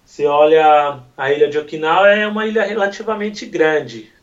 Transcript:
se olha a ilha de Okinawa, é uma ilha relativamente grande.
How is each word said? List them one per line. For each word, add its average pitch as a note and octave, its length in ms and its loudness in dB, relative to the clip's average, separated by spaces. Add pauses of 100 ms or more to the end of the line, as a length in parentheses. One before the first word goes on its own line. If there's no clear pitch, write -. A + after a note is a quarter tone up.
se - 220 -6
olha D3+ 760 4 (160)
a C3+ 160 -4
ilha D3 160 2
de D3 100 -6
Okinawa, D#3+ 520 0
é G#3 160 0
uma G#3+ 200 -4
ilha A3 180 -2
relativamente G#3 840 -6
grande. D3 640 -2 (100)